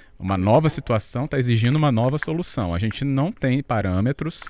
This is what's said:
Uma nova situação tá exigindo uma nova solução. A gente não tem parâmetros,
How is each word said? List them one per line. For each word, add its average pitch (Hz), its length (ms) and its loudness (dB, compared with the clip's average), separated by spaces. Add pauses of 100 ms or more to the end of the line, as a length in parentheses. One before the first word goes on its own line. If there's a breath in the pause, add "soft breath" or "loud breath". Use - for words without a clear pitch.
(200 loud breath)
Uma 95 180 -2
nova 120 320 4
situação 123 580 -4
tá 143 120 -2
exigindo 120 380 2
uma 147 140 4
nova 127 280 2
solução. 135 560 -4
A - 20 0
gente 110 260 -2
não 139 280 0
tem 135 320 0
parâmetros, 110 880 -2